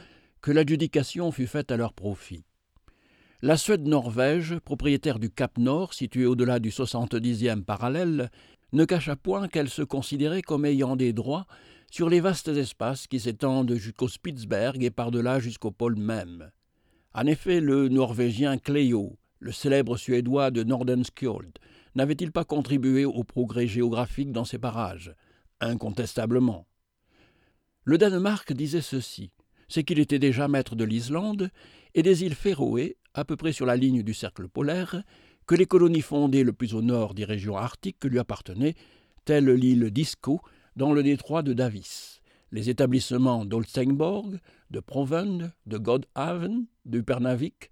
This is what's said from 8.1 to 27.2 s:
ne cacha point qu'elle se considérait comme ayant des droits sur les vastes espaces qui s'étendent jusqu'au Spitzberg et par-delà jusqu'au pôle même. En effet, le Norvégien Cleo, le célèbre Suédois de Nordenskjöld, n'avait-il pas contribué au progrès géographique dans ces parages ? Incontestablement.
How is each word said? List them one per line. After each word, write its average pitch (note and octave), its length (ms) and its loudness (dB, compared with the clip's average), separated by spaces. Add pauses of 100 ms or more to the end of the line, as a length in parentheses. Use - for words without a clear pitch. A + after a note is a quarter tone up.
ne D3+ 140 6
cacha D#3 300 -2
point F#3+ 320 -4
qu'elle D3 200 0
se D#3 140 -6
considérait C#3+ 580 -2
comme D3 240 -2
ayant C3+ 320 2
des B2 160 2
droits C3 340 -4 (440)
sur E3+ 180 0
les F3 120 6
vastes E3+ 280 0
espaces C3+ 580 -2
qui B2+ 140 -4
s'étendent B2 540 0
jusqu'au A2+ 340 -4
Spitzberg B2 760 -4
et A#2+ 80 0
par-delà A#2+ 500 0
jusqu'au A2+ 320 -6
pôle A#2+ 240 -2
même. F2+ 540 -6 (600)
En A#2 140 -2
effet, E3+ 340 0
le C#3 280 2
Norvégien B2 680 0
Cleo, B2 600 -2 (220)
le - 120 -10
célèbre C3+ 460 0
Suédois B2+ 520 0
de A#2 120 0
Nordenskjöld, B2 960 -2 (380)
n'avait-il D3 360 -2
pas E3+ 120 -2
contribué C3 600 2
au A#2 200 -2
progrès B2 420 -2
géographique A#2+ 680 -2
dans A2+ 140 -4
ces - 120 -10
parages ? F#2+ 560 -8 (460)
Incontestablement. A#2 1040 -2 (1200)